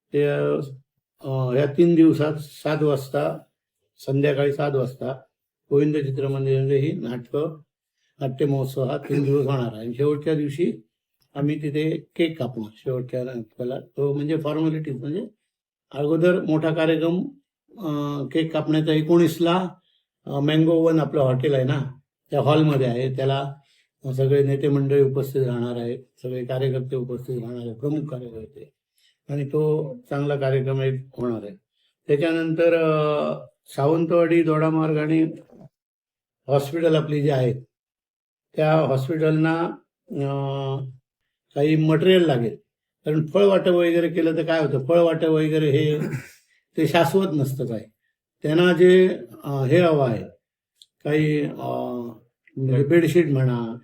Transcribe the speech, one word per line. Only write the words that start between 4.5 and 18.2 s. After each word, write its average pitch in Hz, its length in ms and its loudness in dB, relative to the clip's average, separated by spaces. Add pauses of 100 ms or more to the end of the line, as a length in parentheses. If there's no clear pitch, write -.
सात 143 180 -2
वाजता 123 500 -6 (480)
गोविंद 151 280 2
चित्रमंदिरामध्ये 135 800 0
ही 135 140 0
नाटकं, 135 680 -6 (600)
नाट्य 139 260 -4
महोत्सव 135 380 -2
हा 139 140 -4
तीन 143 260 -2
दिवस 139 220 2
होणार 127 280 -2
आहे. 110 120 -12
आणि 120 80 -8
शेवटच्या 147 400 0
दिवशी 151 520 -4 (500)
आम्ही 147 260 -2
तिथे 151 360 -2 (180)
केक 160 240 -2
कापणार, 117 360 -8
शेवटच्या 127 480 -6
नाटकाला. 123 560 -10
तो 143 340 -4
म्हणजे 147 240 -2
फॉर्मॅलिटीज, 156 640 -4
म्हणजे 160 280 -8 (640)
अगोदर 160 500 2
मोठा 156 320 0
कार्यक्रम, 165 480 0 (560)
अं, 147 500 -6